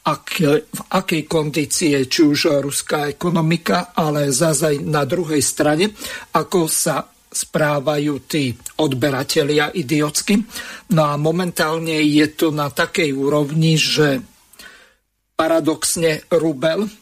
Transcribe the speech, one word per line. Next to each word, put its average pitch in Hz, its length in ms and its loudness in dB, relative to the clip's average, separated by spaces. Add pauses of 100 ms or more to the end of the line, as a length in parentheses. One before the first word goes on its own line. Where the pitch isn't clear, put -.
ak, - 400 -4 (240)
v - 160 -12 (160)
akej 165 320 -2
kondícii 151 640 0
je 139 160 2
či - 160 2
už 147 400 2
ruská 147 400 -4
ekonomika, 170 880 -2
ale 147 400 0
zas 160 320 0
aj 147 160 0
na 151 240 0
druhej 156 400 0
strane, 160 480 0 (400)
ako 165 320 0
sa - 400 -2 (240)
správajú 147 960 -2
tí 139 240 -2 (320)
odberatelia 147 880 0
idiotsky. 151 720 0 (560)
No 156 80 4
a 147 160 -2
momentálne 160 800 -2
je 151 320 4
to 165 160 2
na 147 240 -2
takej 165 400 0
úrovni, 151 640 2
že 147 400 2 (1200)
paradoxne 160 960 0
rubel 160 560 0 (120)